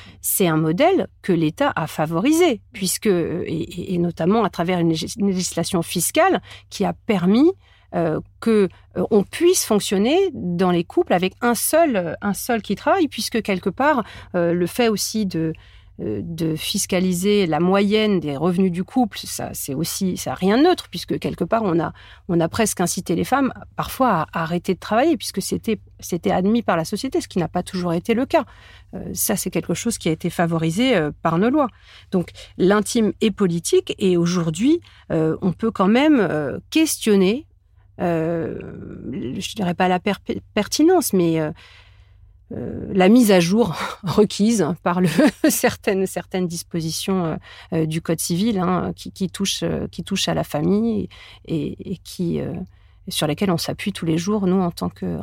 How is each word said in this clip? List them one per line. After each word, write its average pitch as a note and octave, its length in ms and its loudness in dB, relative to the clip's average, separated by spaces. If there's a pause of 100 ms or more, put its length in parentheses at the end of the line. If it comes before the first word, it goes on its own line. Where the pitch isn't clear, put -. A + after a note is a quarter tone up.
(200)
c'est - 280 0
un D#3+ 100 2
modèle A3 480 2 (160)
que G3+ 100 0
l'État E3 440 0
a D#3+ 100 -2
favorisé, A3 760 2 (120)
puisque, G3 340 -4
euh, F3 400 0
et, - 160 -6
et, - 320 -8
et F3 40 0
notamment F3 440 0
à G3 80 0
travers F3 300 -2
une E3 120 2
légis-, D#3+ 240 -4
une G3+ 120 0
législation F3 540 -2
fiscale D#4 600 0 (280)
qui - 140 -4
a F3 80 -2
permis, G#3+ 600 2 (420)
euh, E3 260 0 (200)
que, G#3 280 4 (280)
euh, F3+ 140 0
on G#3 120 6
puisse F4 420 2
fonctionner G#3+ 540 2 (160)
dans F3+ 380 0
les E3+ 120 2
couples - 300 0
avec F#3 260 0
un A#3+ 140 2
seul, D4+ 420 2
euh, F3 240 -2
un G3+ 140 -2
seul A#3 280 -2
qui - 120 -4
travaille, D#4+ 340 2
puisque - 340 -4
quelque G3 280 -2
part, C4+ 320 2 (320)
euh, E3+ 180 2
le F3 140 0
fait A#3 220 0
aussi G#3+ 360 -2
de, D#3+ 280 -2 (480)
euh, - 220 -4
de E3 340 -4
fiscaliser F#3 880 0
la D#3 140 0
moyenne G3+ 600 2
des D3 160 -4
revenus F3+ 360 2
du F3 120 -4
couple, - 400 -2
ça, - 300 -8
c'est - 180 -8
aussi, F3 440 -4
ça - 160 -6
a - 20 -6
rien G3 240 2
de C#4+ 60 6
neutre, F4+ 260 2
puisque - 300 -6
quelque - 240 -4
part, A3 200 0
on E3+ 160 2
a, D#3+ 120 -2 (360)
on E3+ 120 0
a E3 80 2
presque - 320 -2
incité F3+ 340 -2
les F3 100 -2
femmes C4+ 280 0 (240)
parfois F3+ 560 0
à E3+ 100 -4
arrêter E3+ 320 -2
de - 60 -6
travailler, C4 360 2
puisque - 240 -8
c'était, F#3+ 400 -4 (200)
c'était F#3 320 -2
admis G3 300 2
par G3 140 0
la E3 80 -2
société, C4 360 -4
ce - 80 -8
qui - 100 -6
n'a E3 100 0
pas F3+ 140 -4
toujours F3+ 320 -4
été F3 200 -2
le B3+ 120 0
cas. D4+ 180 2 (500)
Euh, - 100 -12 (100)
ça, G3+ 220 -2
c'est F3+ 140 -6
quelque E3+ 240 -2
chose A3+ 220 -4
qui - 120 -4
a E3 40 2
été E3+ 160 -4
favorisé, E3 680 0
euh, D3+ 160 0 (100)
par E3 160 2
nos G#3 120 2
lois. C#4 180 2 (420)
Donc, F3+ 200 -2 (280)
l'intime G3+ 640 4
est A3 100 2
politique, F#3+ 680 0
et F#3 180 2
aujourd'hui, F3 640 2 (320)
euh, D#3+ 280 2
on F#3 120 0
peut A3+ 180 -2
quand F#3 180 2
même, C4+ 320 6
euh, D3+ 380 -2 (120)
questionner, A3+ 760 2 (520)
euh, E3 600 -2 (800)
je - 160 -10
dirais F3+ 180 -2
pas F3+ 160 0
la F3+ 100 2
per-, G3+ 140 -2 (400)
pertinence, D#4 600 2
mais, E3+ 260 2
euh, D#3 100 -2 (1040)
euh, - 380 -10
la F#3 160 6
mise A3 240 8
à F#3 80 8
jour F3+ 340 2 (160)
<laughs> - 140 -14
requise G#3 640 2 (160)
par F3 180 0
le, F3+ 80 4 (200)
<laughs> - 200 2
certaines, G3 580 0
certaines F#3 400 -4
dispositions, E3+ 800 -4
euh, D#3+ 120 -2 (360)
euh, D#3+ 140 2
du D#3 160 -4
Code E3 180 -2
civil, G3 380 0
hein, F3+ 360 0
qui, - 180 -14
qui F#3 180 -6
touchent, - 320 -4
euh, E3 280 -4
qui - 140 -12
touchent - 240 -4
à E3 60 0
la D#3+ 100 -2
famille G3+ 640 -2 (380)
et, E3 460 -6
et E3+ 120 -6
qui, E3+ 340 -4
euh, C#3+ 140 -6 (560)
sur E3+ 180 -2
lesquelles F3 240 0
on E3+ 60 2
s'appuie - 380 -6
tous - 100 -10
les D#3+ 140 0
jours, G3 280 -2
nous, F#3 140 2
en F3 100 0
tant F3 200 -6
que, E3+ 320 -8